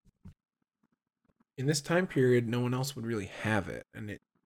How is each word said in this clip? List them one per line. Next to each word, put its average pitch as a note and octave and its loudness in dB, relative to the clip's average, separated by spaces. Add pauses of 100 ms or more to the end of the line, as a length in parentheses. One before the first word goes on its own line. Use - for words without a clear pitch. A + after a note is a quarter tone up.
(1600)
in C3 -4
this D3+ 2
time F3+ 2
period, B2 4
no A#2+ -2
one B2 0
else C3 -4
would A#2 -8
really A2 -4 (160)
have G#2 0
it, A1+ -10 (100)
and G#2+ -10
it F#2+ -12 (240)